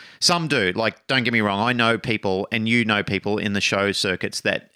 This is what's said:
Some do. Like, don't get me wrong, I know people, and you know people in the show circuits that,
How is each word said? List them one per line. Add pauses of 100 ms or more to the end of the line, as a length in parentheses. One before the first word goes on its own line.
(180)
Some
do.
Like,
don't
get
me
wrong,
I
know
people,
and
you
know
people
in
the
show
circuits
that,